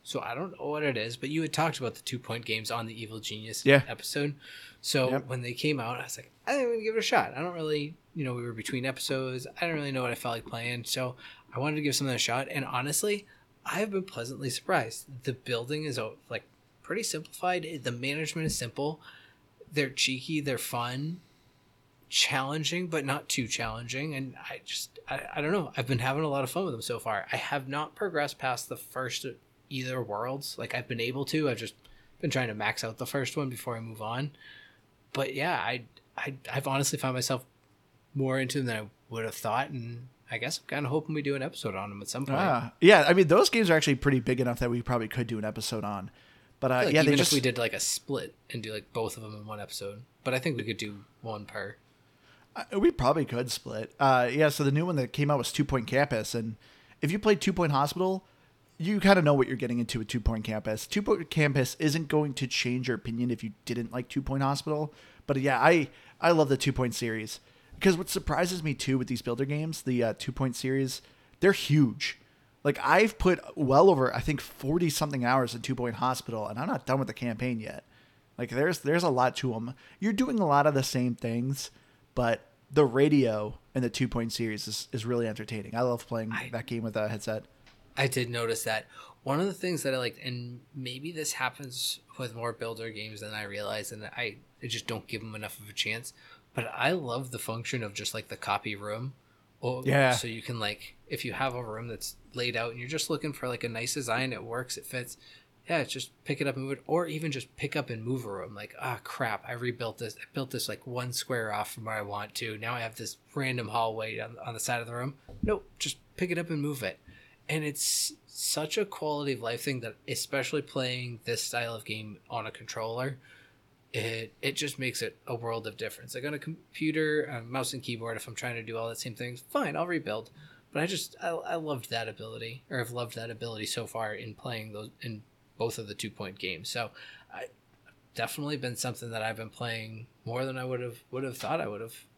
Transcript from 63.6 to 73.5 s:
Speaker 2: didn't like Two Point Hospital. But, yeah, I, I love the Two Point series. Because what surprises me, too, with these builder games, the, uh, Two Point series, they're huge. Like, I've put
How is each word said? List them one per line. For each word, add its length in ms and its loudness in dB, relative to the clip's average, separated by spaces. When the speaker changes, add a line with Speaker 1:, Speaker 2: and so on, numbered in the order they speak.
Speaker 2:
didn't 260 -2
like 180 -6
Two 140 -2
Point 180 0
Hospital. 500 0
But, 100 2
yeah, 240 4
I, 280 10
I 120 8
love 180 8
the 80 6
Two 160 4
Point 220 2
series. 440 -2
Because 200 6
what 140 -4
surprises 540 0
me, 100 0
too, 240 2
with 100 0
these 140 -2
builder 240 0
games, 380 -4
the, 200 2
uh, 140 2
Two 140 -4
Point 240 0
series, 480 0
they're 100 10
huge. 640 4
Like, 200 4
I've 360 6
put 200 6